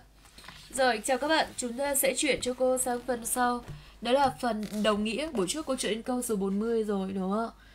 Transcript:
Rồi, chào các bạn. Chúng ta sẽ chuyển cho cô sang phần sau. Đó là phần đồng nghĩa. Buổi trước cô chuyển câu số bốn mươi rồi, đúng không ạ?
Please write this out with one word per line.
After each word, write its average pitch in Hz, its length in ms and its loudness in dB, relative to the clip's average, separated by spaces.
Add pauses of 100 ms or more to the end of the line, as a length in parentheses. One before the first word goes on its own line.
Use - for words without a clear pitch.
(720)
Rồi, 247 340 4
chào 254 140 2
các 294 100 -2
bạn. 311 280 4
Chúng 240 220 -6
ta 277 160 0
sẽ 269 220 2
chuyển 269 240 2
cho 247 140 -2
cô 254 240 2
sang 247 280 -2
phần 233 200 -2
sau. 247 380 0 (360)
Đó 233 120 0
là 262 280 4
phần 214 240 -2 (180)
đồng 214 220 2
nghĩa. 247 280 -2
Buổi 196 160 0
trước 311 180 -4
cô 262 100 0
chuyển 226 260 -2
câu 247 200 -2
số 220 140 0
bốn 196 240 0
mươi 226 240 0
rồi, 196 280 -2
đúng 190 180 -2
không 214 100 0
ạ? 226 100 -4 (240)